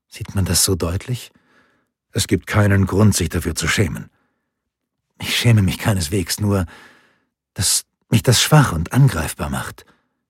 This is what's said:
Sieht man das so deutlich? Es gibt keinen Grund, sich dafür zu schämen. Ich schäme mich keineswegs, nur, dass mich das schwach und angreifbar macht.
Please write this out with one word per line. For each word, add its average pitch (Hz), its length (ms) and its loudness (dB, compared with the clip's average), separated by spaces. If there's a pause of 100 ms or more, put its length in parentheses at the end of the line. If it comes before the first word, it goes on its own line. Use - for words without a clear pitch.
Sieht - 260 -16
man 98 100 0
das 87 200 0
so 98 100 0
deutlich? 92 560 -6 (800)
Es 107 160 -4
gibt - 200 -2
keinen 101 400 2
Grund, 101 280 4
sich 82 140 -2
dafür 85 260 -4
zu 78 140 -4
schämen. - 420 -4 (1080)
Ich - 160 -4
schäme 110 260 4
mich 92 160 0
keineswegs, 95 600 -2
nur, 101 260 0 (880)
dass - 300 -2 (260)
mich 117 120 2
das - 200 4
schwach 139 300 4
und 82 200 -4
angreifbar 90 580 0
macht. - 340 -10 (460)